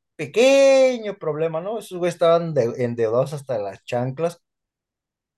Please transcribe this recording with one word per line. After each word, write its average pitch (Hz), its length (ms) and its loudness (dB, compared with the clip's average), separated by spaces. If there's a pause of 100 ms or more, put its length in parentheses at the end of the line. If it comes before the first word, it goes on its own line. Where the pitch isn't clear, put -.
(160)
pequeño 254 1040 2
problema, 156 440 -4
¿no? 214 180 -8
Esos 185 180 -12
güeyes 170 180 -2
estaban 170 380 2
de-, 120 300 0
endeudados 117 500 0
hasta 135 240 -6
las 98 260 -10
chanclas 135 580 -6 (960)